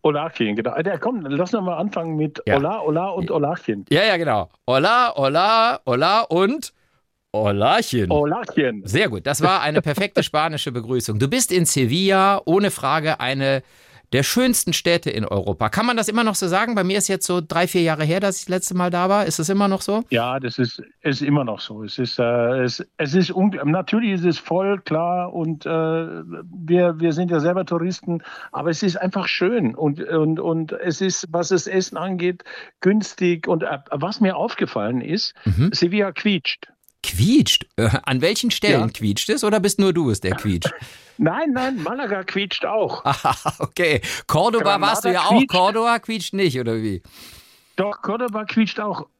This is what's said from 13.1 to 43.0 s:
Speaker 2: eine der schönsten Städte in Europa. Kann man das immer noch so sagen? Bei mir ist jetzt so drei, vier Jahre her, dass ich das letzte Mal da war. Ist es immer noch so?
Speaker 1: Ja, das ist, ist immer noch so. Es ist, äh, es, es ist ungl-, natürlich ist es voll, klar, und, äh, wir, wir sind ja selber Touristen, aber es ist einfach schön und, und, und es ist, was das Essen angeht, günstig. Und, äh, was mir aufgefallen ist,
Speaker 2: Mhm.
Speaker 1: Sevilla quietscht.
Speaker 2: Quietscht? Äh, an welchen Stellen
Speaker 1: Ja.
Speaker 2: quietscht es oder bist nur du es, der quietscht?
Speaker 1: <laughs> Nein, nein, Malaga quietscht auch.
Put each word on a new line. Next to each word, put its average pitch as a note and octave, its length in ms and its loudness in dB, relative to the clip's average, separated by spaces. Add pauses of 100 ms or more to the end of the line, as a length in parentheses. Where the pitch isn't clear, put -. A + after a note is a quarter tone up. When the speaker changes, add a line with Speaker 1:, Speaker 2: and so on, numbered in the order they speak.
Speaker 2:
eine C3+ 440 0 (520)
der C3 80 4
schönsten A#3+ 500 2
Städte E3+ 380 0
in A2 160 -4
Europa. G2+ 420 -2
Kann G#3 160 0
man A#3+ 140 0
das G#3+ 100 0
immer A3+ 160 0
noch A3 100 0
so F3+ 140 -2
sagen? G#3+ 260 0
Bei G#3 80 2
mir F3+ 140 0
ist G3 120 0
jetzt F#3+ 180 -2
so F3+ 200 0
drei, E3+ 220 0
vier F3+ 140 2
Jahre D#3 220 2
her, E3 160 2
dass G3 180 0
ich - 80 -12
das - 20 -10
letzte F#3 260 -2
Mal F3+ 140 0
da F3+ 220 0
war. G3+ 160 4
Ist - 120 -2
es D#3+ 120 -2
immer G3 180 2
noch F#3+ 140 0
so? G#3+ 260 -2
Speaker 1:
Ja, B2 320 -2
das B2 180 -6
ist, B2 240 -2 (200)
ist C#3 180 -2
immer C#3+ 240 2
noch G#2+ 160 -6
so. G#2+ 240 -12
Es G2+ 140 -10
ist, B2 200 -4
äh, A#2+ 440 2
es, B2 200 -4 (140)
es D3 160 -4
ist F3+ 180 4
ungl-, F#3 360 0
natürlich G3 460 0
ist F3 120 -2
es F3 140 2
voll, G3 420 -2
klar, F3 540 -2
und, D#3+ 320 -4
äh, - 40 -6
wir, E3 1300 -2
wir E3 140 2
sind E3+ 180 -2
ja E3+ 100 2
selber F3 260 0
Touristen, E3+ 560 -4 (280)
aber C#3+ 200 -4
es D#3+ 120 -2
ist F3+ 140 0
einfach F#3 320 -2
schön F3+ 460 0
und, D3+ 260 -2
und, D#3 400 0
und E3 320 -2
es - 300 -4
ist, F#3 280 -2
was E3+ 180 -2
das F3+ 180 0
Essen F#3 320 -2
angeht, F3+ 460 -4 (360)
günstig. F3+ 680 0
Und, E3 160 0
äh, D#3 160 -4 (120)
was D3+ 320 -2
mir F#3+ 140 2
aufgefallen B2 680 -2
ist, - 320 -4 (100)
Speaker 2:
Mhm. A2 300 2
Speaker 1:
Sevilla F#3+ 380 0
quietscht. - 560 -2 (340)
Speaker 2:
Quietscht? F#3 640 2 (100)
Äh, A2 140 2 (140)
an C3+ 180 0
welchen G#3 280 2
Stellen G3 300 4
Speaker 1:
Ja. A2+ 80 0
Speaker 2:
quietscht - 420 -2
es A3 140 0
oder G#3+ 160 2
bist G3 180 0
nur F#3+ 140 4
du D#3 180 2
es, G2+ 100 0
der F#2 140 -2
quietscht? F2+ 440 -2
Speaker 1:
<laughs> - 40 -16 (380)
Nein, A#3 320 2
nein, B3+ 300 -2
Malaga G3+ 400 -4
quietscht F#3+ 420 -4
auch. G3 400 -2